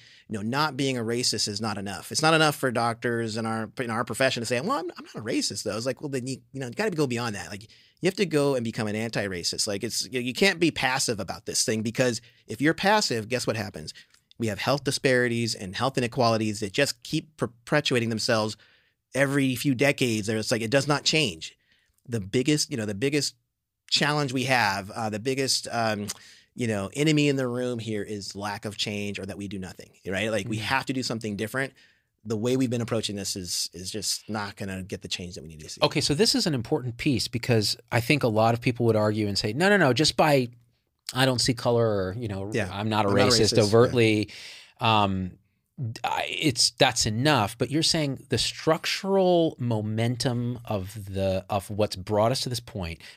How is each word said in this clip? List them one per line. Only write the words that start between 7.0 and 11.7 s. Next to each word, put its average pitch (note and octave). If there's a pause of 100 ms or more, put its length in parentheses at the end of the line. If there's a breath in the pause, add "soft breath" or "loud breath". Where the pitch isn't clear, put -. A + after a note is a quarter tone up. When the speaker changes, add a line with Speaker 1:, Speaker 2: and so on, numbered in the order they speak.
Speaker 1:
beyond A#2+
that." F2+
Like, G#2 (380 soft breath)
you D#3+
have F#3
to G#3
go C#3+
and A#2
become A2+
an G#2
anti-racist. G2+
Like, G2+
it's, G#2+
you, B2
you B2
can't F#3+
be E3
passive C3
about -
this -
thing, A2